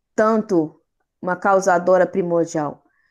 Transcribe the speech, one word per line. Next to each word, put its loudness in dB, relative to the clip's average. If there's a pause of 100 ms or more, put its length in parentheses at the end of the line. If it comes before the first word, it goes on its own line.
(140)
tanto 0 (400)
uma -4
causadora 2
primordial. -4 (280)